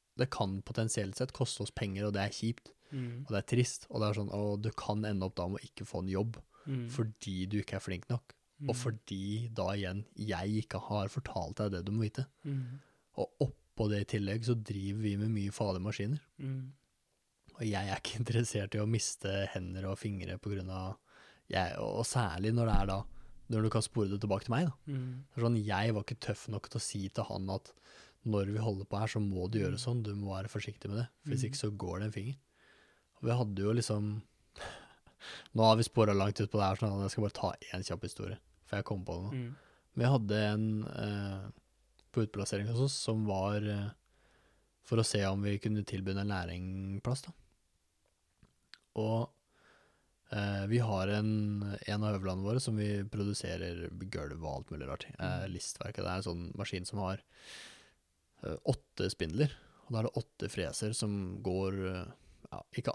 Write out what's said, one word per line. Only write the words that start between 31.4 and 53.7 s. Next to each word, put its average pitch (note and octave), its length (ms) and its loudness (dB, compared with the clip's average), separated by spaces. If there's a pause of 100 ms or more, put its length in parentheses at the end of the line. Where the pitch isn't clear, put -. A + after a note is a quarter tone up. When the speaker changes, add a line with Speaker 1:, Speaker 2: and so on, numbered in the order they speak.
Speaker 2:
Mm. A2 60 0
Speaker 1:
ikke C3+ 120 -6
så G#2+ 160 0
går F#2 220 -4
det G#2 60 0
en G#2+ 60 -2
finger. A2+ 240 -4 (840)
Og - 60 -8
vi A#2 140 4
hadde G#2 220 0
jo G#2 140 4
liksom, G#2+ 480 0 (340)
<laughs> - 1000 -14
nå A2 80 6
har A2 140 12
vi A2+ 60 6
sporet G#2+ 320 6
langt G2 260 4
ut G2+ 100 0
på A2 60 2
det G2 120 6
her, G2 60 4
sånn G2+ 220 0
at G2 80 0
jeg F#2+ 60 0
skal A2 140 0
bare - 160 -4
ta F#2 120 2 (200)
en F#2 100 -4
kjapp - 200 -4
historie, F#2+ 340 -6 (280)
for - 120 -4
jeg G2+ 80 -2
kom F#2+ 200 -4
på E2 120 -4
det F2+ 60 -6
nå. G#2 100 -4
Speaker 2:
Mm. B2+ 220 -6 (400)
Speaker 1:
Men A#2+ 100 4
jeg B2+ 60 8
hadde G#2+ 260 4 (160)
en, G#2+ 340 2
eh, G2+ 600 -4 (640)
på A2+ 140 4
utplassering G2+ 400 -2
hos A#2 120 0
oss C3+ 140 2
som A2 320 0
var, G2+ 380 2
eh, G#2 260 -2 (960)
for A#2 140 2
å A2 80 6
se G2+ 200 2
om G2 160 2
vi G2+ 180 2
kunne G#2+ 260 0
tilby F#2+ 300 -2
en G2+ 120 0
lærlingplass, F#2+ 960 -2
da. F3 80 -12 (1700)
Og, A2+ 280 2 (1000)
eh, G2+ 360 0
vi A2+ 160 4
har G2 240 2
en, G#2+ 260 2 (540)
en G#2 160 2
av G#2+ 140 2
høvlene F#2+ 280 0
våre A#2+ 180 2
som A2 160 0
vi G#2 100 2 (140)
produserer F2 840 -2 (240)